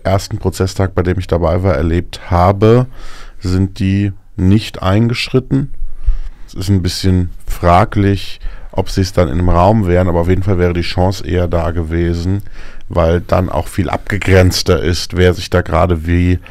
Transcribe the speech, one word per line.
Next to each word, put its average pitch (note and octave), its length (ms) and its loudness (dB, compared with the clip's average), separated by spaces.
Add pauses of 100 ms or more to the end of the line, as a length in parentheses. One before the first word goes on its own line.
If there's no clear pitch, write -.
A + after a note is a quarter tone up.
ersten G2 340 -2
Prozesstag, F#2 580 -2
bei F2+ 80 2
dem F2+ 160 -2
ich F2+ 80 -6
dabei E2+ 360 0
war, F#2+ 120 2
erlebt E2 540 -2
habe, G2+ 580 4 (520)
sind F#2+ 400 0
die G2 320 0 (240)
nicht F#2+ 460 2
eingeschritten. A#2+ 880 0 (760)
Es - 60 -16
ist F#2 160 -4
ein G2 120 2
bisschen F#2 480 0 (180)
fraglich, G2 920 2 (320)
ob - 180 -4
sie - 120 -2
es F#2 120 -2
dann F2 160 2
in C#2+ 100 -2
einem F2 100 2
Raum F#2 380 4
wären, F2+ 220 4
aber E2+ 100 2
auf E2+ 80 0
jeden F#2 160 2
Fall G2 160 0
wäre F2 140 2
die F2 80 -2
Chance F#2 440 -2
eher F2 220 0
da E2 240 -2
gewesen, E2+ 720 -2 (480)
weil E2+ 320 0
dann F2+ 260 -2
auch - 220 -4
viel F2 200 -4
abgegrenzter F#2 920 2
ist, D2 340 -4
wer F2+ 180 4
sich F#2 160 -8
da F2+ 120 2
gerade E2+ 440 0
wie F2 340 2 (120)